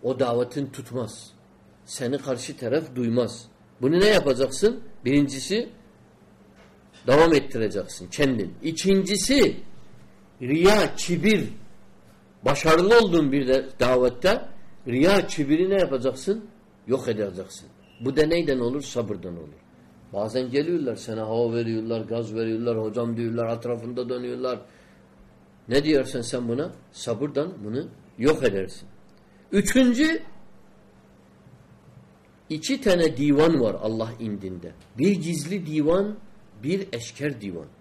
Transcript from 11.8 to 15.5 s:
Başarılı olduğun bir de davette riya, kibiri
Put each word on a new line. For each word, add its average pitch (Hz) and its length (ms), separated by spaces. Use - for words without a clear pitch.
Başarılı 165 540
olduğun 170 340
bir 139 160
de 131 180
davette 127 680
riya, 160 400
kibiri 156 440